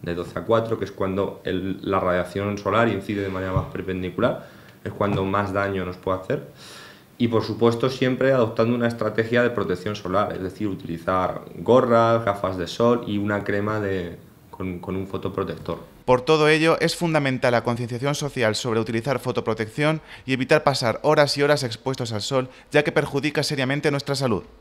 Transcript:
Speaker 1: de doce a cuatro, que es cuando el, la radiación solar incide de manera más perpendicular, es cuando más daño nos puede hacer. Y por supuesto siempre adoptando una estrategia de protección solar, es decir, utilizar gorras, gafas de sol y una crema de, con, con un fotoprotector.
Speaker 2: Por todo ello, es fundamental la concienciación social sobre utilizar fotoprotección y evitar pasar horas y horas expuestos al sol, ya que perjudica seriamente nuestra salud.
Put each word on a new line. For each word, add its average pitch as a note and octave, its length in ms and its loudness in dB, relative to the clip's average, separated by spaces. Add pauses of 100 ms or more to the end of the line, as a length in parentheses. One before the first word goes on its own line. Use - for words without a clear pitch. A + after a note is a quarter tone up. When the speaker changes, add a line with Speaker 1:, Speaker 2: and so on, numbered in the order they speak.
Speaker 1:
de E2+ 140 -6
doce E2+ 240 -6
a F2 60 -8
cuatro, A2+ 340 2
que G2 80 -4
es - 60 -14
cuando F#2+ 520 -4
el, F#2 380 -4
la F#2+ 180 0
radiación F2+ 560 0
solar G#2+ 320 2
incide G2+ 320 -2
de G2 80 -4
manera F#2 240 -4
más F#2+ 140 0
perpendicular, F#2 840 -4 (340)
es G2+ 120 -8
cuando G2+ 320 0
más G2 260 0
daño G2 320 0
nos F2+ 140 -8
puede F#2 220 -2
hacer. - 280 -4 (680)
Y A#2+ 100 2
por A2+ 140 2
supuesto A#2 480 2
siempre C3 420 2
adoptando A#2 420 2
una A#2 140 0
estrategia A2+ 540 0
de A#2+ 80 4
protección G#2 440 -2
solar, F#2 380 -2
es F2 100 -6
decir, F#2+ 260 -4
utilizar F2+ 760 -2 (140)
gorras, A#2 680 4
gafas G2 320 0
de F2 100 -4
sol A#2+ 400 2
y G#2 120 -2
una G2+ 260 -2
crema G#2 360 -2
de, F#2 380 -4 (320)
con, F#2 280 -8
con F#2 160 -8
un F#2+ 140 -6
fotoprotector. F#2 720 -6 (240)
Speaker 2:
Por B2+ 160 6
todo D#3 280 4
ello, D#3 320 4
es E3 140 0
fundamental C#3 580 2
la A2+ 120 2
concienciación B2 500 -2
social C3 400 0
sobre A2+ 240 0
utilizar A2+ 400 0
fotoprotección A#2+ 840 0 (260)
y C3 60 0
evitar C3 300 4
pasar B2+ 400 2
horas D3 340 4
y C#3 60 0
horas C#3+ 220 2
expuestos A#2 480 -6
al G#2 100 -4
sol, B2+ 260 -2 (220)
ya D3 140 4
que E3+ 80 -2
perjudica D3 500 0
seriamente C#3 480 0
nuestra C#3 240 -2
salud. B2 300 0 (160)